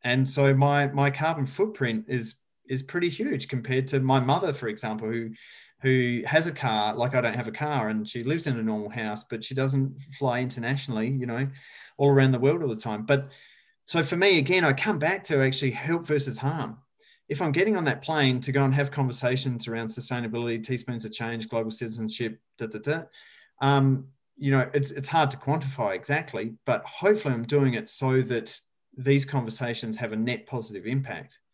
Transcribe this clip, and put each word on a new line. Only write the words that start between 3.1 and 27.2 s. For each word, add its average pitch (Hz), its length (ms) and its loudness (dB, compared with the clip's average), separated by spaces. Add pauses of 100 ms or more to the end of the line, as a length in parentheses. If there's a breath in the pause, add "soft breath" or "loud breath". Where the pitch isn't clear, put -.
compared 131 400 -2
to 139 120 0
my 131 200 4
mother, 147 340 2
for 120 140 -6
example, 110 400 -6
who, 113 240 -4 (500 loud breath)
who 123 440 2
has 160 220 2
a 170 40 -4
car. 107 440 0
Like, 127 200 0
I 127 60 4
don't 117 140 0
have 117 120 -4
a 113 40 -8
car 131 380 -2
and 107 180 -2
she 120 160 -8
lives 160 240 -2
in 120 100 0
a 113 60 -2
normal 107 260 -2
house, 107 340 -6
but 113 200 -8
she 135 120 -8
doesn't 135 400 0 (220)
fly 123 240 0
internationally, 127 680 -2
you 131 160 -2
know, 123 220 -2 (500 loud breath)
all 139 120 6
around 135 220 8
the 123 80 2
world 151 220 4
all 143 80 0
the 110 60 -2
time. 107 300 -6
But 135 240 2 (540 loud breath)
so 165 200 0
for 151 120 -2
me, 190 240 6
again, 170 240 4
I 143 100 6
come 175 260 0
back 180 260 0
to 139 180 2
actually 131 280 0
help 165 360 -2
versus 135 300 0
harm. 135 400 -4 (500 soft breath)
If 147 140 -4
I'm 160 100 0
getting 196 240 2
on 170 100 0
that 127 180 0
plane 135 380 2
to 135 100 -4
go 139 120 4
and 135 100 4
have 139 180 2
conversations 127 760 -2
around 113 200 -4
sustainability, 117 760 -4
teaspoons 120 420 -6
of 107 60 -8
change, 113 380 -6
global 113 220 -2
citizenship, 110 680 -6 (180)
da, 113 100 -6
da, 107 120 -8
da, 156 240 -4 (580 loud breath)
um, 135 460 4 (300)
you 139 140 0
know, 131 220 2
it's, 143 180 0
it's 135 160 -8
hard 151 240 2
to - 60 -10
quantify 135 580 -2
exactly, 143 580 -4 (120)
but 120 200 0
hopefully 202 480 2